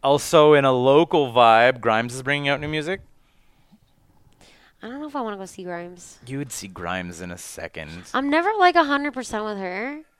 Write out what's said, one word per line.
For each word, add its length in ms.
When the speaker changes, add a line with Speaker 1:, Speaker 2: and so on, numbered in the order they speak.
Speaker 1:
Also 500
in 120
a 80
local 580
vibe, 480
Grimes 340
is 80
bringing 280
out 100
new 80
music. 340
Speaker 2:
I 80
don't 100
know 80
if 80
I 60
wanna 160
go 80
see 180
Grimes. 640
Speaker 1:
You 120
would 120
see 160
Grimes 540
in 100
a 60
second. 680
Speaker 2:
I'm 160
never, 300
like, 160
a 80
hundred 300
percent 320
with 120
her, 440